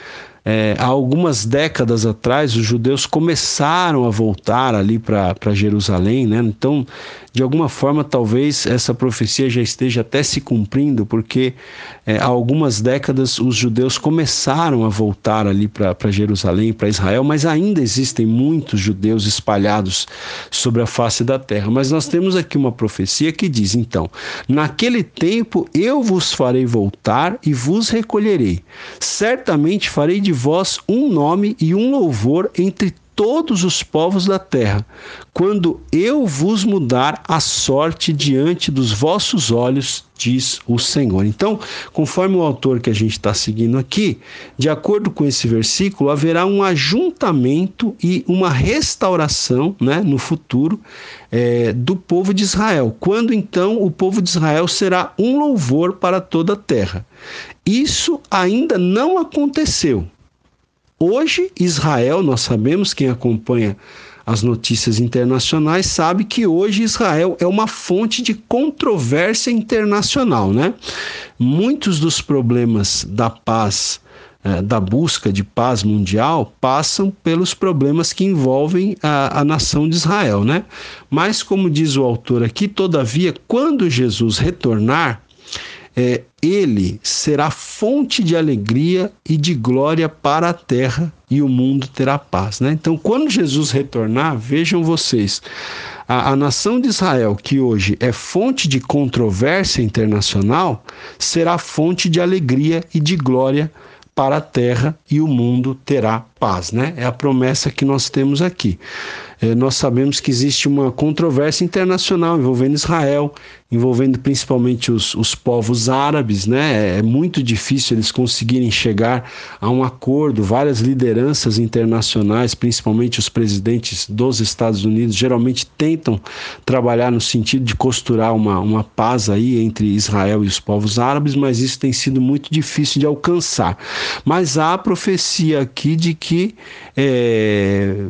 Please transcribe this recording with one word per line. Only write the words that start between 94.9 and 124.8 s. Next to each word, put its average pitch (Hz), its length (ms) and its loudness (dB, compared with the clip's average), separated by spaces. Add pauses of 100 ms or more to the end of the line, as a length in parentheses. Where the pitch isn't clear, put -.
a, 127 260 0
a 139 40 2
nação 147 460 0
de 262 80 2
Israel, 135 520 2
que 139 200 0
hoje 104 400 2
é 123 100 2
fonte 226 560 -2
de 131 140 0
controvérsia 131 1000 0
internacional, 110 1040 0 (340)
será 170 400 0
fonte 170 520 -2
de 165 100 2
alegria 165 640 2 (100)
e 165 60 2
de 151 160 0
glória 135 560 0 (420)
para 139 240 2
a 151 40 -2
terra 123 560 0 (120)
e 147 100 2
o 156 80 2
mundo 127 480 0 (100)
terá 113 400 0 (140)
paz, 92 340 -2
né? 135 240 -2
É 120 80 -4
a 123 60 -2
promessa 131 600 0
que - 140 -4
nós 135 240 0
temos 139 320 0
aqui. 175 360 -2 (640)
É, 113 120 2
nós 127 220 2
sabemos 135 460 0
que 143 100 -2
existe 131 380 0
uma 139 220 2
controvérsia 151 760 0
internacional 175 760 0
envolvendo 131 360 2
Israel, 147 600 0 (360)
envolvendo 123 480 2
principalmente 123 720 0
os, 110 240 0
os - 180 0
povos 120 560 0
árabes, 131 560 0
né? 113 520 2
É, - 20 2
é - 20 2
muito 139 400 2
difícil 123 560 0
eles 110 140 0
conseguirem 123 580 0
chegar 113 600 0 (300)
a 104 100 -2
um 127 140 2
acordo. 127 600 0
Várias 127 360 2
lideranças 123 800 2
internacionais, 113 960 2
principalmente 120 640 0
os 107 100 -2
presidentes 113 800 -2
dos 113 320 0
Estados 107 460 -2